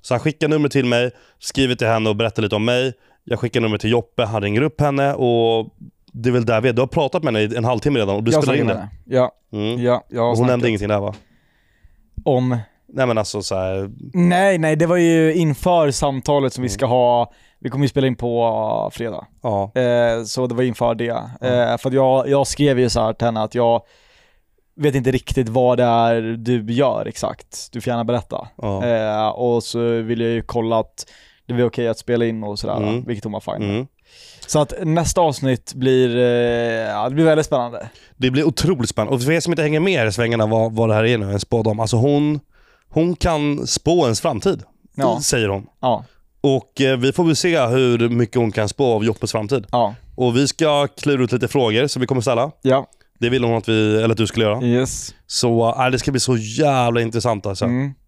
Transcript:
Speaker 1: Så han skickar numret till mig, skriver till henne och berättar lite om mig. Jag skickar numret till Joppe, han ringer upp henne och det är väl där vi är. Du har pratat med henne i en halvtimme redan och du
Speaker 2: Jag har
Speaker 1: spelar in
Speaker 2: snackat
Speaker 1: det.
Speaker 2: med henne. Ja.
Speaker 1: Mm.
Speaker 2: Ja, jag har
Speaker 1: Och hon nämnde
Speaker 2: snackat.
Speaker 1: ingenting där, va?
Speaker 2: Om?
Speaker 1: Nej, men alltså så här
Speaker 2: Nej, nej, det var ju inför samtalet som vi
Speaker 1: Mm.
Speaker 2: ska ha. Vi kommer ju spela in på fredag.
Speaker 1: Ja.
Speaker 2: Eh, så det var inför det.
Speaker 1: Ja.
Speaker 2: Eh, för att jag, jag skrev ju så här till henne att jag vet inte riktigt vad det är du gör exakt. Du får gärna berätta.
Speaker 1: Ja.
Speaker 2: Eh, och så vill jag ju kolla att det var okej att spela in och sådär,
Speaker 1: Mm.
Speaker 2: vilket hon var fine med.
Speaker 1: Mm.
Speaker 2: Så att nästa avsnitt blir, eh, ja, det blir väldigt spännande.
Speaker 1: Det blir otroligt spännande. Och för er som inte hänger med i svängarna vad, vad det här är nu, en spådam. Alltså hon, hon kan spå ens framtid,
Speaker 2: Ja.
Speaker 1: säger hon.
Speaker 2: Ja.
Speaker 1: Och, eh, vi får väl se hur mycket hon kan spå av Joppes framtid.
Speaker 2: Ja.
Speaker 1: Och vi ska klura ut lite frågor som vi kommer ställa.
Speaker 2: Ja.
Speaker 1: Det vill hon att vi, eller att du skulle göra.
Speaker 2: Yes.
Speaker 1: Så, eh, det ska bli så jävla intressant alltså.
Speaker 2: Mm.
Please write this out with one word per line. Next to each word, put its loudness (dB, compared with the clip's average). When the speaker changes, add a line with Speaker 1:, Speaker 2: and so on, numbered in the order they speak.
Speaker 1:
Så -2
han 0
skickar -2
numret 2
till 2
mig, 0
skriver -2
till -2
henne 2
och -2
berättar -2
lite -2
om 0
mig. 0
Jag -4
skickar -2
numret 0
till -2
Joppe, 0
han -4
ringer 0
upp -4
henne 2
och 2
det -4
är 2
väl 0
där 2
vi 2
är. 2
Du 2
har 2
pratat -2
med 0
henne 0
i -4
en -2
halvtimme 0
redan 0
och -2
du 2
Speaker 2:
Jag 4
har 2
Speaker 1:
spelar 2
in 0
Speaker 2:
snackat -2
Speaker 1:
det. -14
Speaker 2:
med 2
henne. 2
Ja. -6
Speaker 1:
Mm. -4
Speaker 2:
Ja, 0
jag -4
har 2
Speaker 1:
Och 0
hon 4
nämnde 2
Speaker 2:
snackat. 2
Speaker 1:
ingenting -2
där, 0
va? -6
Speaker 2:
Om? 0
Speaker 1:
Nej, 0
men 2
alltså -4
så -4
här -2
Speaker 2:
Nej, 4
nej, 2
det 2
var 2
ju 4
inför 2
samtalet 0
som -8
vi -2
Speaker 1:
Mm. -4
Speaker 2:
ska -2
ha. 2
Vi -6
kommer 0
ju 2
spela 0
in 0
på -2
fredag. -8
Speaker 1:
Ja. -2
Speaker 2:
Eh, 2
så -4
det -4
var 0
inför 0
det. -4
Speaker 1:
Ja. -6
Speaker 2:
Eh, 0
för -6
att -2
jag, 2
jag 2
skrev 2
ju 4
så 0
här 0
till -4
henne -2
att -6
jag 2
vet 0
inte 2
riktigt -2
vad 2
det 4
är 2
du -2
gör 0
exakt. -10
Du -10
får -4
gärna -2
berätta. -4
Speaker 1:
Ja. -4
Speaker 2:
Eh, 0
och 0
så -6
vill -4
jag 0
ju -2
kolla -2
att -6
det -6
var 2
okej 0
att -4
spela -2
in -4
och -8
sådär, -4
Speaker 1:
Mm. -2
Speaker 2:
vilket -8
hon -6
var -8
fine -6
med. -2
Speaker 1:
Mm. -4
Speaker 2:
Så 0
att -2
nästa 0
avsnitt 0
blir, 2
eh, 4
ja, -2
det -6
blir 2
väldigt 4
spännande. -4
Speaker 1:
Det 0
blir 0
otroligt 0
spännande. -2
Och -2
för 0
er 2
som -4
inte 0
hänger 0
med 0
i -2
svängarna 0
vad, 0
vad 0
det 2
här 2
är 2
nu, -4
en -2
spådam. -2
Alltså -2
hon, 2
hon 0
kan -2
spå 0
ens 2
framtid, -2
Speaker 2:
Ja. 0
Speaker 1:
säger 0
hon. -4
Speaker 2:
Ja. -2
Speaker 1:
Och, -2
eh, 2
vi 2
får 0
väl 4
se 2
hur 2
mycket 0
hon 2
kan -2
spå 0
av 0
Joppes -2
framtid. -2
Speaker 2:
Ja. 0
Speaker 1:
Och 0
vi 2
ska 0
klura -2
ut -2
lite -2
frågor 2
som -6
vi 0
kommer 0
ställa. 0
Speaker 2:
Ja. 2
Speaker 1:
Det -2
vill 0
hon 2
att -4
vi, 2
eller 2
att 2
du 0
skulle 0
göra. 0
Speaker 2:
Yes. -2
Speaker 1:
Så, 0
eh, 2
det 0
ska -2
bli 0
så 0
jävla 0
intressant -2
alltså. -4
Speaker 2:
Mm. -2